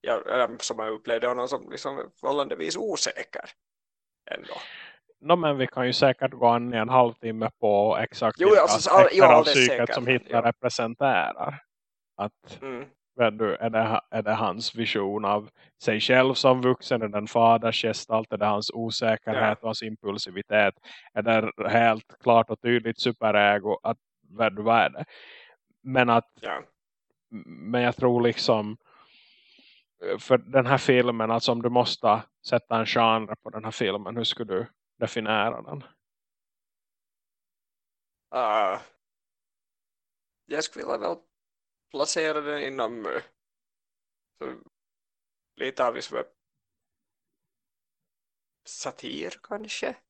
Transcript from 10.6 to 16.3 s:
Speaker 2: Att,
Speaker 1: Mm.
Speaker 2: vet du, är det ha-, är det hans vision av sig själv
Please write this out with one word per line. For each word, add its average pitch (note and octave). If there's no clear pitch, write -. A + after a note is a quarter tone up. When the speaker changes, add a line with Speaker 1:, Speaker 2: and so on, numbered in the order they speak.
Speaker 2:
Att, -
Speaker 1:
Mm. C3
Speaker 2:
vet A2
du, G#2+
är A2+
det A2+
ha-, A2
är A2+
det G#2+
hans G#2
vision G#2+
av G#2
sig G#2+
själv B2+